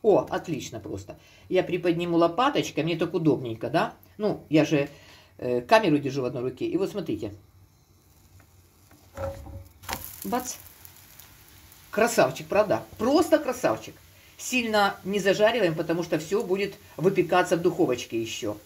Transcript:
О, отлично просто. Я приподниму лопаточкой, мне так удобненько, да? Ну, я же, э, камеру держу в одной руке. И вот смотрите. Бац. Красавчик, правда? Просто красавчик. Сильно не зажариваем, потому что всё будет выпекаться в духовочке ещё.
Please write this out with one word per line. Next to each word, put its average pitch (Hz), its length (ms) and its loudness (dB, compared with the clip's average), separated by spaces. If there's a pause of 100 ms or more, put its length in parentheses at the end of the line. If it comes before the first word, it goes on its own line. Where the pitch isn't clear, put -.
О, 180 260 6
отлично 151 520 -6
просто. 101 380 -12 (300)
Я 180 140 2
приподниму 175 540 0
лопаточкой, 170 680 2
мне 165 120 -2
так 165 180 -2
удобненько, 127 560 0
да? 202 240 0 (240)
Ну, 208 320 -4
я 156 140 6
же, 143 240 0 (500)
э, 123 240 -2
камеру 175 360 4
держу 135 240 -4
в - 20 -2
одной 123 180 -4
руке. 147 240 -6
И 170 100 -4
вот 185 140 -2
смотрите. 160 420 -6 (3000)
Бац. 240 320 -6 (1400)
Красавчик, 180 560 2
правда? 208 340 2 (160)
Просто 302 400 4
красавчик. 170 560 -2 (420)
Сильно 214 680 0
не 196 160 -2
зажариваем, 196 560 4
потому 170 260 -2
что 165 160 -2
всё 196 240 -2
будет 190 320 -2 (220)
выпекаться 180 600 2
в 165 60 -4
духовочке 127 580 0
ещё. 110 460 -6